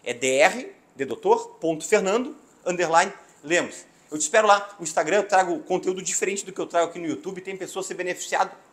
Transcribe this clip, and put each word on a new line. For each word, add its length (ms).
É 100
D 280
R 340
de 120
doutor 540
ponto 260
Fernando, 500
underline 460
Lemos. 440
Eu 80
te 40
espero 240
lá 320
no 60
Instagram, 340
eu 100
trago 320
conteúdo 420
diferente 420
do 80
que 80
eu 60
trago 240
aqui 80
no 80
YouTube, 340
tem 160
pessoas 300
se 80
beneficiado 600